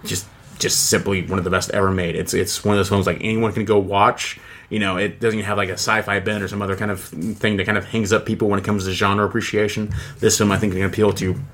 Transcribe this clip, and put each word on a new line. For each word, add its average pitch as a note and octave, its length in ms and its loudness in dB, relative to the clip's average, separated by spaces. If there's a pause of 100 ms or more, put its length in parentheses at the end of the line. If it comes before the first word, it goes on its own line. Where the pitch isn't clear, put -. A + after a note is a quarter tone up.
just, - 220 -6 (320)
just - 300 0
simply G2 360 2
one F#2 140 -2
of F2 60 -2
the F2+ 60 -2
best F2+ 200 0
ever G2 220 2
made. E2+ 240 0
It's, F2 180 -4
it's - 300 -2
one G#2 100 4
of G2+ 60 4
those F#2 80 0
films, G2 180 2
like, E2+ 140 0
anyone A2 320 0
can A2 120 -2
go G#2 140 4
watch. G2+ 640 2 (300)
You G#2+ 100 -2
know, F#2+ 160 0
it F#2+ 240 -2
doesn't A2 180 0
have, G2+ 180 -2
like, G2 120 0
a F2+ 60 -6
sci-fi G#2+ 440 0
bent G#2 240 -2
or F#2 60 -4
some G2+ 140 -4
other F#2+ 120 -2
kind G#2 160 -4
of G2 100 -4
thing G#2 580 -2
that F#2 80 0
kind G#2+ 120 2
of F#2 60 -4
hangs G#2+ 280 0
up G#2 140 2
people A2 220 0
when G2+ 100 2
it F#2+ 60 -4
comes G2+ 220 0
to F#2+ 60 -2
genre G2+ 320 2
appreciation. G#2 720 -2 (240)
This G#2+ 180 4
film, G#2 140 4
I F#2+ 80 4
think, G#2 140 2
can F#2 100 0
appeal G2 300 2
to F#2 240 -2 (180)